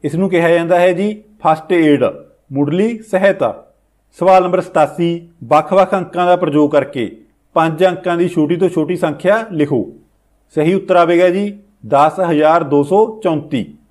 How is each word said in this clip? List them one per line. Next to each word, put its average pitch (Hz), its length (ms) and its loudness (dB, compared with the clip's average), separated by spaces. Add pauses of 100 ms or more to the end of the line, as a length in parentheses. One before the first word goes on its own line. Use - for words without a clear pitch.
ਇਸ 151 120 -6
ਨੂੰ 190 140 -2
ਕਿਹਾ 170 200 2
ਜਾਂਦਾ 170 300 2
ਹੈ 180 120 4
ਜੀ 202 320 -4 (220)
ਫਸਟ 160 280 0
ਏਡ, 151 300 2 (500)
ਮੁੱਢਲੀ 185 460 -2
ਸਹਾਇਤਾ। 185 640 -2 (540)
ਸਵਾਲ 185 240 4
ਨੰਬਰ 180 180 0
ਸਤਾਸੀ, 170 680 -2 (160)
ਵੱਖ-ਵੱਖ 156 520 0
ਅੰਕਾਂ 180 300 -4
ਦਾ 180 100 4
ਪ੍ਰਯੋਗ 151 360 0
ਕਰਕੇ 139 460 -2 (360)
ਪੰਜ 160 320 0
ਅੰਕਾਂ 180 320 -2
ਦੀ 175 100 0
ਛੋਟੀ 165 280 -2
ਤੋਂ 175 140 0
ਛੋਟੀ 165 260 -4
ਸੰਖਿਆ 185 560 -2
ਲਿਖੋ। 147 420 -2 (640)
ਸਹੀ 156 180 0
ਉੱਤਰ 185 220 0
ਆਵੇਗਾ 175 340 4
ਜੀ 202 300 -4 (280)
ਦਸ 151 320 2
ਹਜ਼ਾਰ 160 440 2
ਦੋ 143 200 0
ਸੌ 208 400 0
ਚੌਂਤੀ। 147 500 -4 (180)